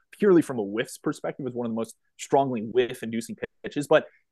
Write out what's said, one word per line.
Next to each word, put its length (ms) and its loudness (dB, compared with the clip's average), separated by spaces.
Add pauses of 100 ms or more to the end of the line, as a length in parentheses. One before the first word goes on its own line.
(180)
purely 240 6
from 180 -6
a 40 -4
whiffs 340 -6
perspective, 500 -6
is 60 -6
one 120 -4
of 60 -4
the 40 -6
most 200 -8 (220)
strongly 440 0
whiff-inducing 760 -2 (260)
pitches. 240 -6
But 180 4 (260)